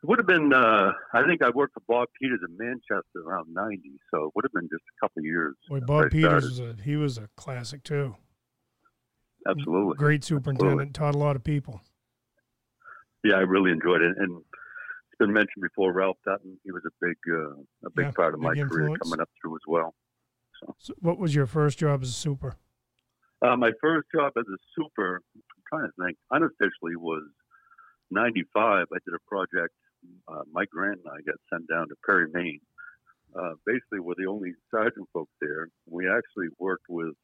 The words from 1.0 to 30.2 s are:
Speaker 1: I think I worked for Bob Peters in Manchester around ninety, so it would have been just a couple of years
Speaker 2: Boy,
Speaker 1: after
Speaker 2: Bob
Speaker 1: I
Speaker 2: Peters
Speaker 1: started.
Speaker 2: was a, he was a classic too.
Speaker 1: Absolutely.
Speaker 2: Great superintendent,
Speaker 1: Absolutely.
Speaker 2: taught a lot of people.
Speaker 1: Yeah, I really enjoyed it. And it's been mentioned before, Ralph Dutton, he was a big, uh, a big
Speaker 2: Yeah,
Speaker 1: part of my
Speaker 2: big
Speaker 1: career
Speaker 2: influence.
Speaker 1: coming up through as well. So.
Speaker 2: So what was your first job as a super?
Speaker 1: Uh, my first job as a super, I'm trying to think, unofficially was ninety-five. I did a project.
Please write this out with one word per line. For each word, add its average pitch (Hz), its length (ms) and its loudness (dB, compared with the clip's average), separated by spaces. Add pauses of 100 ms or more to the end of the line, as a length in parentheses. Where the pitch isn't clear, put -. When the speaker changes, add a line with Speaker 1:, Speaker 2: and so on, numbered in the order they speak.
Speaker 1:
I 120 100 6
think 160 180 4
I 123 80 6
worked 135 240 0
for - 120 -14
Bob 120 220 2 (120)
Peters 127 280 -2
in 85 80 -14
Manchester 110 680 -6
around 82 300 -6
ninety, 95 380 -6 (200)
so 76 120 0
it 78 100 -6
would 110 100 -2
have - 80 -4
been 87 160 -4
just 82 140 -8
a - 180 -16
couple 101 200 -4
of 78 40 -6
years 80 300 -2 (140)
Speaker 2:
Boy, 143 80 -6
Speaker 1:
after 127 100 -4
Speaker 2:
Bob 147 200 4
Speaker 1:
I - 20 2
Speaker 2:
Peters 156 480 4
Speaker 1:
started. 120 180 -10
Speaker 2:
was 104 60 -14
a, - 20 -16
he 147 140 -2
was 139 220 -2
a 104 180 -14
classic 127 480 -12
too. 143 320 -4 (1300)
Speaker 1:
Absolutely. 95 500 0
Speaker 2:
Great 147 280 2
superintendent, 139 560 0 (100)
Speaker 1:
Absolutely. - 20 -16
Speaker 2:
taught 147 220 0
a 143 40 0
lot 147 180 0
of 120 80 -8
people. 139 360 -4 (1400)
Speaker 1:
Yeah, 101 120 6
I 95 40 4
really 95 300 6
enjoyed 85 320 4
it. 87 160 4
And 90 200 -2
it's - 800 -18
been 104 140 4
mentioned 104 300 2
before, 92 300 0
Ralph 95 320 2
Dutton, 95 400 -4
he 95 80 -12
was 90 140 -10
a 82 40 -8 (140)
big, 87 120 -2 (160)
uh, 78 220 -4 (320)
a - 80 -8
big 90 120 0
Speaker 2:
Yeah, - 60 -4
Speaker 1:
part 80 220 2
of 76 60 -8
my 82 140 0
Speaker 2:
big 143 140 -2
Speaker 1:
career 80 200 0
Speaker 2:
influence. - 140 -4
Speaker 1:
coming 80 180 -4
up 82 80 -2 (120)
through 80 160 -8
as - 100 -14
well. 82 280 0 (680)
So. - 180 -16
Speaker 2:
So - 220 -14
what 170 180 0
was 165 160 0
your 143 120 4
first 147 320 0
job 143 240 0
as 131 80 -4
a - 20 -4
super? 139 420 -4 (840)
Speaker 1:
Uh, 123 160 4
my 120 240 4
first 156 340 2
job 143 220 2
as 117 100 -2
a 95 120 -10 (180)
super, 95 440 -4 (160)
I'm - 60 -20 (260)
trying 151 200 -4
to - 40 -12 (120)
think, 87 120 -4 (140)
unofficially 104 680 0
was 82 280 -6 (880)
ninety-five. 107 800 2
I 90 120 -6
did 87 100 -8
a 85 40 -6 (100)
project. 90 460 -4 (540)